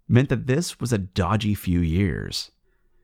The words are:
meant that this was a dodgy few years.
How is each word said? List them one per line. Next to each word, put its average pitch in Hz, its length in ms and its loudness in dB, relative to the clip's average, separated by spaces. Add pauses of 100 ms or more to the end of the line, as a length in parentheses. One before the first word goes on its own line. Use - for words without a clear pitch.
meant 156 220 4
that 120 180 -2
this 147 320 -2
was 127 140 -2
a 107 40 4
dodgy 101 580 0
few 87 260 0
years. 80 680 -2 (520)